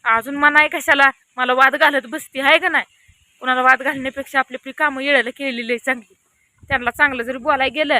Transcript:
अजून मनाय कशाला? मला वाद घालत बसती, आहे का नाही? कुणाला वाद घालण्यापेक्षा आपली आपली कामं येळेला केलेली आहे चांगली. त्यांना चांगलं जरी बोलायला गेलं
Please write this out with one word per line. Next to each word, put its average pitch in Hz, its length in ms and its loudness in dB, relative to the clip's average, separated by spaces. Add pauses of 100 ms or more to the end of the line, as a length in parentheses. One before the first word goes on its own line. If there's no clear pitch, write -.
अजून 233 320 -2
मनाय 294 320 4
कशाला? 285 420 2 (260)
मला 254 160 -2
वाद 262 240 4
घालत 285 320 2
बसती, 262 320 -10
आहे 294 180 4
का 349 100 -2
नाही? 285 160 0 (560)
कुणाला 254 220 -2
वाद 262 200 4
घालण्यापेक्षा 269 560 -6
आपली 254 220 -4
आपली 269 120 -16
कामं 277 300 -4
येळेला 269 280 2
केलेली 240 420 -6
आहे 240 60 -2
चांगली. 247 360 -6 (540)
त्यांना 247 220 -2
चांगलं 277 320 0
जरी 247 140 -6
बोलायला 262 380 -2
गेलं 294 260 0